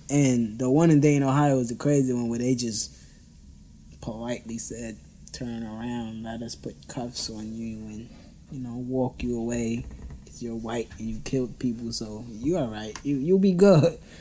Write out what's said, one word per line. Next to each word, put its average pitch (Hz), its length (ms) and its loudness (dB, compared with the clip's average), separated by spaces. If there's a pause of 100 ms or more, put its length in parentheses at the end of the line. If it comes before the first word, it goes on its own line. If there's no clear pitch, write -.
<clears throat> - 80 -16
And 127 500 2
the 127 100 0
one 165 220 8
in 147 80 8
Dayton, 143 240 6
Ohio 139 360 4
is 117 100 0
the 120 60 -4
crazy 139 380 2
one 120 160 -2
where 117 100 -2
they 127 160 2
just 117 360 -4 (1120)
politely 113 560 -8
said, 113 400 -10 (340)
"Turn 117 320 -8
around, 113 600 -8
let 117 180 -10
us 117 140 -10
put - 320 -14
cuffs 120 420 -8
on 110 260 -10
you 113 220 -8 (100)
and, 107 220 -14 (420)
you 143 80 -10
know, 120 180 -8
walk 127 460 -2
you 120 160 -2
away 117 460 -4 (400)
'cause - 160 -18
you're 117 140 -8
white 113 340 -6 (100)
and 110 100 -6
you 110 140 -6
killed 127 360 -4
people, 117 340 -4
so 107 360 -10
you 123 280 -2
all 131 100 0
right. 107 360 -10
You, 139 140 0
you'll 175 220 4
be 190 140 6
good." 175 440 8 (240)